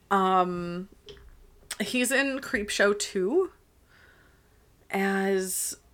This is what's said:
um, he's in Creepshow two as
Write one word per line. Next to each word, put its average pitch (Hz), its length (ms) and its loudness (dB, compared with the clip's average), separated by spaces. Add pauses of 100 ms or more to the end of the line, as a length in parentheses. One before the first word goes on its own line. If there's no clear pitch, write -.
um, 180 800 2 (920)
he's 247 320 -2
in 269 280 0
Creepshow 208 580 0
two 233 540 0 (1400)
as 196 880 0 (160)